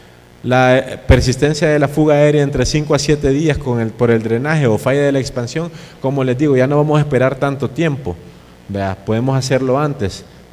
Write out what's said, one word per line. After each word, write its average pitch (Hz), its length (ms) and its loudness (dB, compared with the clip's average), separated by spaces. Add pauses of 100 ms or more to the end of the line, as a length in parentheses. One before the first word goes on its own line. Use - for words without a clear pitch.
(440)
La, 127 340 4
eh, - 200 -6 (100)
persistencia 139 600 2
de 151 120 2
la 143 80 2
fuga 151 260 2
aérea 147 300 4
entre 135 220 -2
cinco 151 280 0
a 139 60 2
siete 147 300 0
días 147 280 0
con 120 220 -2
el, 113 80 -2
por 117 240 0
el 113 100 2
drenaje 131 460 0
o 107 100 2
falla 135 220 0
de 143 100 2
la 139 80 0
expansión, 135 540 -6 (280)
como 135 220 -2
les 127 160 0
digo, 143 180 2
ya 127 120 2
no 143 80 0
vamos 151 220 2
a - 20 4
esperar 135 340 0
tanto 135 340 -4
tiempo. 139 460 -4 (540)
Vea, 98 360 -4
podemos 120 320 -2
hacerlo 131 440 0
antes. 139 440 -4 (280)